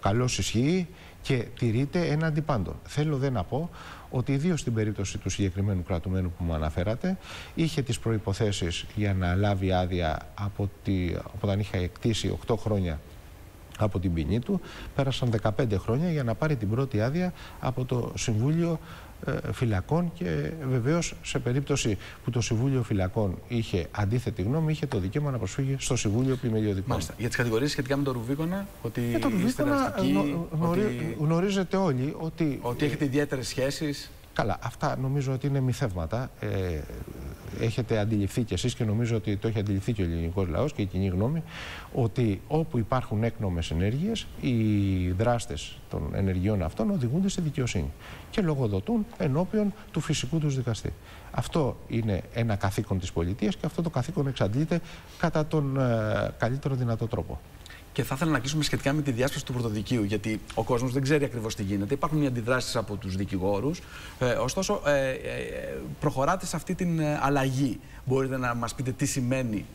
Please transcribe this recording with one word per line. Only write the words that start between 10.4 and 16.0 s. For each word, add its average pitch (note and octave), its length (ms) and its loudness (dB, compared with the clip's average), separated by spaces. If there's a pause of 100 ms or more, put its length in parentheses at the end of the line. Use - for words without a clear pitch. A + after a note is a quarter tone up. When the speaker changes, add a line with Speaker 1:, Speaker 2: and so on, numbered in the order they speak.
Speaker 1:
τη, F2+ 320 2
από - 260 -8
όταν G2+ 180 2
είχε G2+ 180 -2
εκτίσει F#2+ 520 0
οκτώ G2 260 0
χρόνια F#2+ 440 0 (760)
από G2+ 220 2
την F2+ 140 0
ποινή E2 260 2
του, F#3 220 0 (340)
πέρασαν C3 340 2
δεκαπέντε G#2+ 480 2
χρόνια C#3 340 0